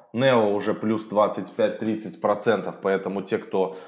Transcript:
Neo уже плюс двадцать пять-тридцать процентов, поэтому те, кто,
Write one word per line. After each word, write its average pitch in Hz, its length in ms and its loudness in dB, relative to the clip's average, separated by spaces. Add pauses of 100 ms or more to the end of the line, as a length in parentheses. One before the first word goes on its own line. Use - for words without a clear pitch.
(140)
Neo 117 400 4
уже 104 180 0
плюс 107 320 -2
двадцать 101 500 0
пять-тридцать 107 680 -2
процентов, 101 600 0
поэтому 98 400 0
те, 107 160 -2
кто, 95 380 -2 (120)